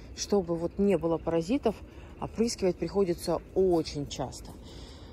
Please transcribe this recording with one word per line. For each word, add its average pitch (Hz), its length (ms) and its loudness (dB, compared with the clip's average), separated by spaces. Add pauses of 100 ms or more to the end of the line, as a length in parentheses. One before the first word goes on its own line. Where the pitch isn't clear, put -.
(160)
чтобы 175 400 2
вот 170 240 -4
не 202 180 6
было 165 200 2
паразитов, 170 580 2 (440)
опрыскивать 196 580 0
приходится 170 640 0 (120)
очень 165 540 2
часто. - 440 -8 (600)